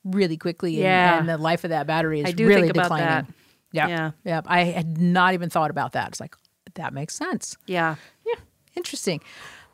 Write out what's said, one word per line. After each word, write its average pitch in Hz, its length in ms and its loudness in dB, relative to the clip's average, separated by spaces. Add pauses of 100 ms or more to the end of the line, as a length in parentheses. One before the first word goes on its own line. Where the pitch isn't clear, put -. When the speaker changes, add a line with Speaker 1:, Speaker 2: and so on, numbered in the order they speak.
Speaker 1:
really 185 320 0
quickly, 170 380 -4
and, 170 80 0
Speaker 2:
Yeah. 180 360 6
Speaker 1:
and 165 80 0
the 165 120 -2
life 160 240 0
of 175 80 -4
that 147 160 -2
battery 160 340 0
is 147 80 -2
Speaker 2:
I 175 40 -2
do 175 140 2
Speaker 1:
really 196 140 8
Speaker 2:
think 165 140 2
about 180 80 2
Speaker 1:
declining. 165 240 0
Speaker 2:
that. 160 180 0 (460)
Speaker 1:
Yep. 160 180 0
Speaker 2:
Yeah. 160 220 -4 (140)
Speaker 1:
Yep. 160 220 -4
I 175 180 2
had 170 360 -2
not 180 320 4
even 175 160 -4
thought 156 220 0
about 131 220 -4
that. 117 160 -4
It's - 100 -14
like, - 160 -16 (400)
that 139 160 -10
makes 139 220 -10
sense. 311 420 -8 (120)
Speaker 2:
Yeah. 165 300 -2 (280)
Speaker 1:
Yeah. 453 80 -2 (420)
Interesting. - 460 -6 (520)